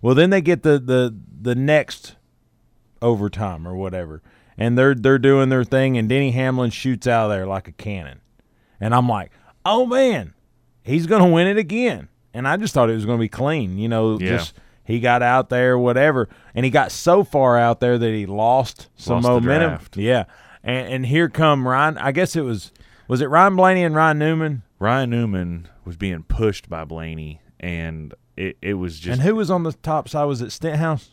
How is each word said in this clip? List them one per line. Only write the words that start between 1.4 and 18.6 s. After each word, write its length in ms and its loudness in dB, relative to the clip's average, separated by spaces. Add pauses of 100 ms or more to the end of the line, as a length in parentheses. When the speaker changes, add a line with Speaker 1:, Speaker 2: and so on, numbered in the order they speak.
Speaker 1:
the 140 -2
next 600 -2 (880)
overtime 640 -4
or 80 -10
whatever. 460 -10 (360)
And 200 0
they're, 160 6
they're 240 4
doing 320 4
their 140 2
thing, 340 0
and 100 0
Denny 240 0
Hamlin 380 -2
shoots 380 -4
out 180 2
of 60 -2
there 160 -4
like 200 -6
a 40 -20
cannon. 500 -12 (580)
And 140 -2
I'm 160 2
like, 220 -4 (340)
"Oh, 200 2
man, 500 0 (480)
he's 240 -2
gonna 200 6
win 200 4
it 100 0
again." 520 -4 (260)
And 120 -4
I 100 0
just 160 -6
thought 160 4
it 60 0
was 100 -4
gonna 120 -2
be 120 -2
clean, 500 -4
you 80 -4
know, 320 0
Speaker 2:
Yeah. 180 -2
Speaker 1:
just 160 -6 (300)
he 160 -2
got 240 2
out 260 2
there, 300 2
whatever. 480 2 (260)
And 120 -2
he 40 2
got 220 2
so 320 2
far 340 2
out 220 2
there 180 2
that 160 0
he 120 -6
lost 720 -2